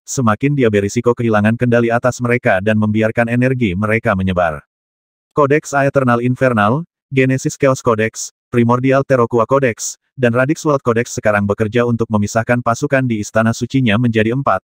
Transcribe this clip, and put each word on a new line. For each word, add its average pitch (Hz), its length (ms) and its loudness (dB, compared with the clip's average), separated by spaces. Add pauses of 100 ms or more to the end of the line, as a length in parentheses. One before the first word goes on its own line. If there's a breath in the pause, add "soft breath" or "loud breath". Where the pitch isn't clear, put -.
semakin 131 480 -2
dia 131 160 2
berisiko 104 480 0
kehilangan 110 400 0
kendali 120 320 2
atas 120 320 -2
mereka 120 400 0
dan 107 160 0
membiarkan 110 560 0
energi 123 400 0
mereka 107 400 -2
menyebar. 90 480 -2 (720)
Kodeks 147 400 0
Aeternal 135 480 2
Infernal, 123 640 0 (240)
Genesis 131 480 0
Chaos 131 240 2
Codex, 110 560 -2 (160)
Primordial 123 560 2
Terokua 117 400 2
Codex, 135 480 -2 (160)
dan 120 240 0
Radix 131 320 0
World 143 160 0
Codex 117 320 -2
sekarang 101 320 0
bekerja 113 400 0
untuk 113 240 -2
memisahkan 113 480 0
pasukan 131 480 0
di 107 160 -4
istana 113 320 0
sucinya 123 400 0
menjadi 113 400 0
empat, 139 320 0